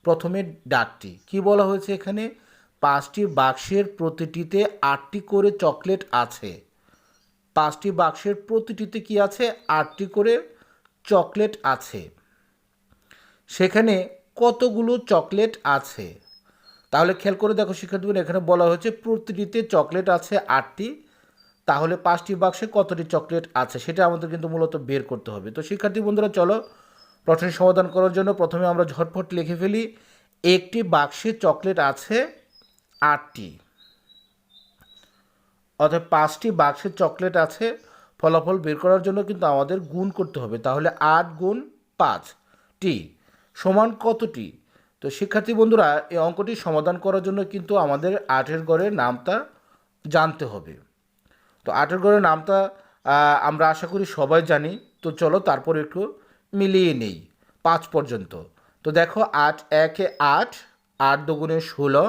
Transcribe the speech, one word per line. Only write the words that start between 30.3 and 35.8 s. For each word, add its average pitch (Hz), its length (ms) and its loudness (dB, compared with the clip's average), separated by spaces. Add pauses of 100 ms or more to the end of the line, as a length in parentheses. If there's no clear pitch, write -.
একটি 185 400 2
বাক্সে 160 460 0 (140)
চকলেট 190 360 2
আছে 147 380 0 (840)
আটটি, 143 480 -2 (2250)
অর্থাৎ 160 300 2